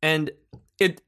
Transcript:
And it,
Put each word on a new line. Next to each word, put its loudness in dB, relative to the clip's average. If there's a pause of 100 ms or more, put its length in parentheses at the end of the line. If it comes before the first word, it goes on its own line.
And 0 (480)
it, 0